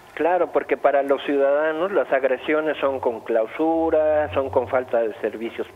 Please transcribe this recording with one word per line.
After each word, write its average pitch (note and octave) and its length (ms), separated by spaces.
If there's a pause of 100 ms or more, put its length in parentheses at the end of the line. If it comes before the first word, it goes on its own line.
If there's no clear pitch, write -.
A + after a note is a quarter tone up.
(140)
Claro, E3 380
porque C#3+ 240
para C#3 260
los C#3 220
ciudadanos D3+ 680
las D3 200
agresiones D3 640
son C3+ 240
con A#2 200
clausura, D#3 1120
son C3+ 160
con B2 180
falta B2 320
de A2 200
servicios A2 560